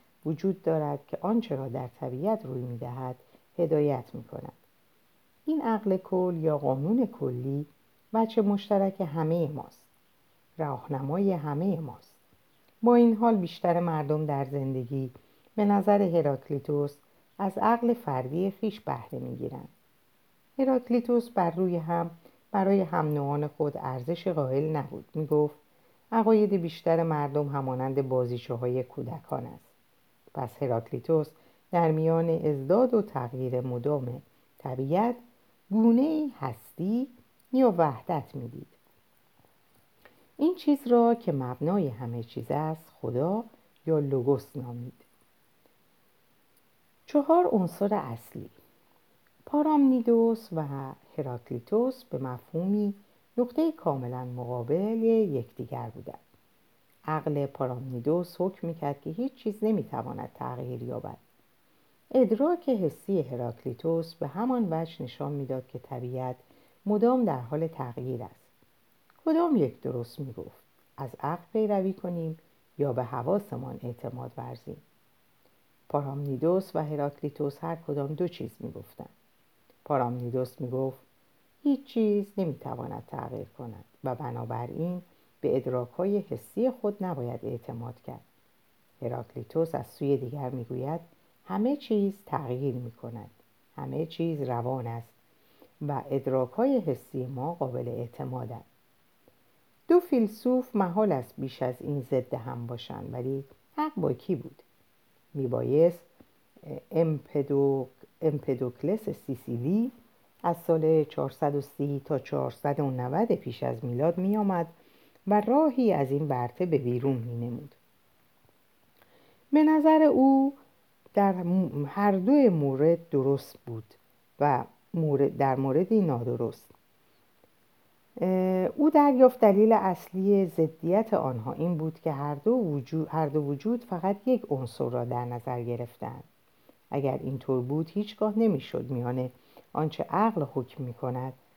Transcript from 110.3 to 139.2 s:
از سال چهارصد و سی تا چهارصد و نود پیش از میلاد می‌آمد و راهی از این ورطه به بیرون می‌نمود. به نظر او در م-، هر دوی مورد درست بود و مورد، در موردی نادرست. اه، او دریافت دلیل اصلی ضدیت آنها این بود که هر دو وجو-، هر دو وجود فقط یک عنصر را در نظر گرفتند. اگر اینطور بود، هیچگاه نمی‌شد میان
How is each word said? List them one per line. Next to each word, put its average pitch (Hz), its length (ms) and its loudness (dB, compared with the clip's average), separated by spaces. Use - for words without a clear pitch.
از 170 120 0
سال 160 460 4
چهارصد 143 520 -2
و 139 60 -2
سی 143 440 -4
تا 143 140 -2
چهارصد 143 600 -4
و 139 120 0
نود 135 400 -2
پیش - 320 -6
از 123 220 -4
میلاد 139 320 0
می‌آمد 190 500 0
و 208 140 4
راهی 254 520 4
از 135 180 0
این 143 160 0
ورطه 123 380 -2
به 160 120 2
بیرون 123 400 0
می‌نمود. 120 580 -8
به 302 120 8
نظر 311 380 8
او 269 400 6
در 196 300 4
م-، 170 440 0
هر 202 240 2
دوی 233 380 6
مورد 151 600 2
درست 135 560 0
بود 113 180 -10
و 139 240 2
مورد، 143 440 2
در 135 180 2
موردی 156 460 2
نادرست. 120 720 -2
اه، 185 80 2
او 294 140 4
دریافت 262 500 8
دلیل 214 340 8
اصلی 190 720 2
ضدیت 170 680 0
آنها 127 380 0
این 165 260 -2
بود 160 220 -4
که 160 120 -4
هر 143 240 -4
دو 214 160 0
وجو-، 160 580 0
هر 156 180 0
دو 151 140 0
وجود 147 420 -2
فقط 190 320 -2
یک 254 240 2
عنصر 131 400 -2
را 120 160 -2
در 123 200 -4
نظر 120 380 -6
گرفتند. 117 600 -8
اگر 135 260 -2
اینطور 135 440 -2
بود، 151 280 -2
هیچگاه 214 500 -2
نمی‌شد 156 500 0
میان 127 400 -2